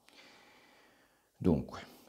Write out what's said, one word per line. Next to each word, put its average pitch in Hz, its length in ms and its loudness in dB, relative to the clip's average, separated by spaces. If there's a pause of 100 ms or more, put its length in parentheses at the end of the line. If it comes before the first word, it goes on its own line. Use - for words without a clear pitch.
(1400)
Dunque, - 460 2 (260)